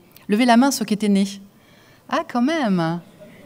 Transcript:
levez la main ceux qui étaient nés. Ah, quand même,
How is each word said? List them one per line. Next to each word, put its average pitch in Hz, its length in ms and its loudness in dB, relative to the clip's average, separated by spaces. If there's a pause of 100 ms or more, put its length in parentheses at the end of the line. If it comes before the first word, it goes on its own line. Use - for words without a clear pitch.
(280)
levez 208 160 0
la 233 120 4
main 277 140 4
ceux 226 140 -4
qui 208 100 -4
étaient 208 140 -2
nés. 196 320 0 (680)
Ah, 311 140 -4 (100)
quand 240 100 -2
même, 196 580 -2 (460)